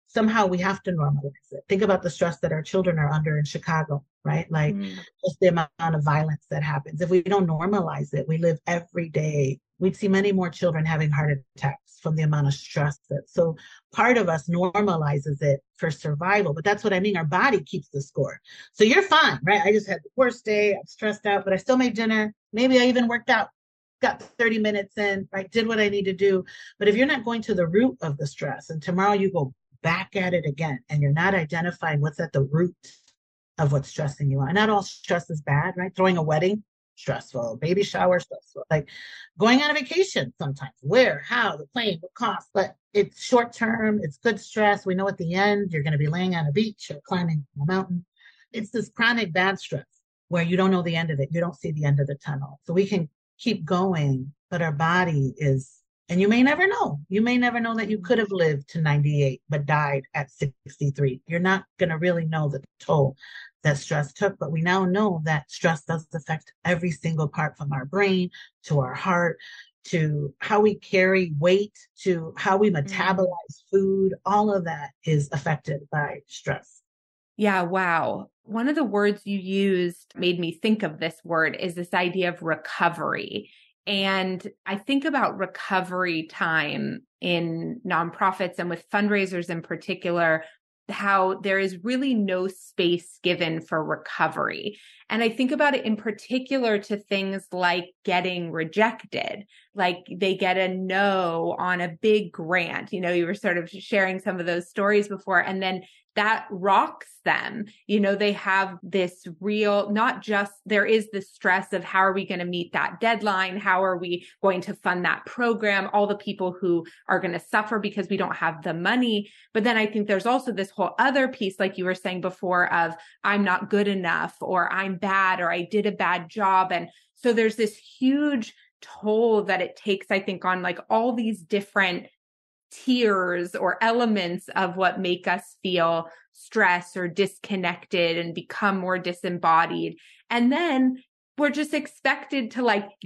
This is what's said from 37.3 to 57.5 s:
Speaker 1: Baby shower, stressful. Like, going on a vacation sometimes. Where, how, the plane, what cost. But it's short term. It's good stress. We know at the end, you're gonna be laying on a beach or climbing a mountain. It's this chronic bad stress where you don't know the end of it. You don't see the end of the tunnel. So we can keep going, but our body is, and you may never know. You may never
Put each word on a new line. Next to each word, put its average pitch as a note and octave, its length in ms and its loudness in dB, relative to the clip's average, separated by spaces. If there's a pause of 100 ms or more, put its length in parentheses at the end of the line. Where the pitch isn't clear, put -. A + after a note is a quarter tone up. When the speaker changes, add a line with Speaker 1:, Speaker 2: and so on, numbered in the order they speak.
Speaker 1:
Baby F3+ 260 0
shower, F#3 380 2
stressful. - 500 -14
Like, D#3 160 0 (500)
going A#3 240 6
on D4 100 2
a - 20 0
vacation D#4 640 -2
sometimes. C#3+ 400 -8
Where, E3+ 400 2
how, G3+ 380 0
the D3 100 -14
plane, G#3+ 320 -2
what F3 140 -16
cost. G3+ 400 -4
But F#3+ 240 0 (160)
it's - 280 0
short A#3+ 300 2
term. A3 500 0
It's D3+ 160 -8
good A3 220 0
stress. G#3 460 0
We F#3 100 0
know G3 140 0
at G3 80 -6
the E3+ 160 -4
end, G3+ 400 2
you're D3+ 100 -2
gonna D3+ 140 0
be D3 100 2
laying F3+ 260 0
on E3 140 0
a C#3+ 60 0
beach G#3+ 360 -2
or - 120 -14
climbing E3 440 -2 (160)
a D3 40 0
mountain. F3+ 400 -2 (480)
It's A3 160 -8
this G#3+ 200 -4
chronic A3+ 440 2
bad F#3+ 260 2
stress - 260 -10 (440)
where E3+ 140 0
you F3 120 2
don't F#3+ 160 4
know F3+ 100 2
the E3 140 -2
end E3 160 -2
of C#3 80 -2
it. C#3 140 -2
You E3+ 80 0
don't F3 160 -4
see - 140 -6
the D3+ 120 -4
end C#3+ 160 4
of C#3 80 0
the C#3+ 80 -6
tunnel. C#3 480 -10
So - 80 -8
we F#3+ 140 4
can F#3+ 240 -2 (280)
keep G3+ 280 -2
going, D3+ 680 0 (160)
but F3 120 -2
our D#3+ 100 0
body D#3+ 640 2
is, C3+ 440 0 (280)
and F3 100 2
you G3+ 80 6
may A#3+ 160 6
never D4+ 240 4
know. G4+ 400 0
You G3 140 2
may B3 160 2
never A#3+ 240 2